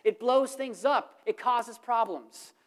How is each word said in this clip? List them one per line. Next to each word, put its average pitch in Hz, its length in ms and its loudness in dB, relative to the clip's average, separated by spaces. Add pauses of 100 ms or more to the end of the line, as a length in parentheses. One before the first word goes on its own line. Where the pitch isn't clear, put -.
It 214 160 2
blows 262 360 2
things 247 280 -8
up. 262 420 0
It 214 120 -2
causes 233 400 -2
problems. 196 720 -4 (160)